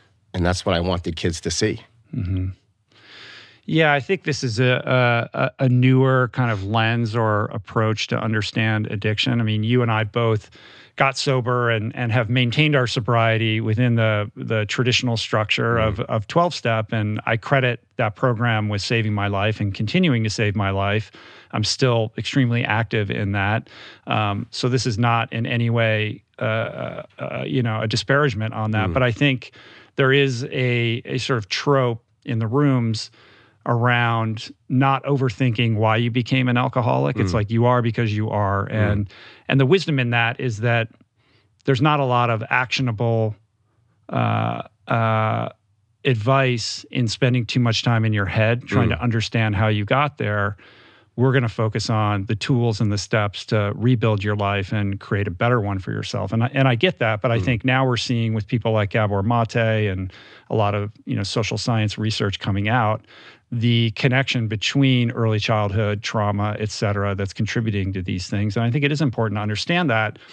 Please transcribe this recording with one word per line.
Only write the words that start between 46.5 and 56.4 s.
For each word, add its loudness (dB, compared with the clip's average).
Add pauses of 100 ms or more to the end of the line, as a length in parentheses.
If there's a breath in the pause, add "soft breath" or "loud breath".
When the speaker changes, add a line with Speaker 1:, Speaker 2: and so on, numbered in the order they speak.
Speaker 2:
in 0
spending 0
too -2
much 2
time 2
in 2
your 0
head 0
trying 2
Speaker 1:
Mm. 0
Speaker 2:
to -6
understand 0
how 2
you 0
got 0
there. -2 (600 loud breath)
We're 4
gonna 2
focus -2
on 0
the -2
tools 0
and 2
the -2
steps -2
to 0
rebuild 2
your 0
life -2
and -2
create -2
a -4
better 0
one -4
for -8
yourself. -6
And 0